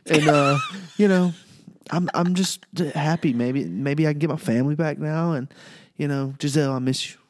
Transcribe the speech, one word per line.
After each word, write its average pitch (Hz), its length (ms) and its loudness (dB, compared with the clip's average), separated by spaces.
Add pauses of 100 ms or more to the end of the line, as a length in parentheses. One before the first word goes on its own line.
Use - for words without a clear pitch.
And, 156 240 4
uh, 143 300 4 (380)
you 208 120 4
know, 180 240 4 (580)
I'm, - 240 0
I'm 175 200 2
just 185 320 -2 (280)
happy. 156 380 0
Maybe, 123 320 0
maybe 139 420 -2
I 151 60 2
can 147 60 -2
get 156 120 -2
my 135 60 -2
family 127 380 0
back 151 240 -2
now. 156 340 -2
And, 139 160 -4 (480)
you 147 120 -4
know, 139 320 -4
Giselle, 143 340 2
I 131 40 -2
miss 127 320 -2
you. - 60 -20 (140)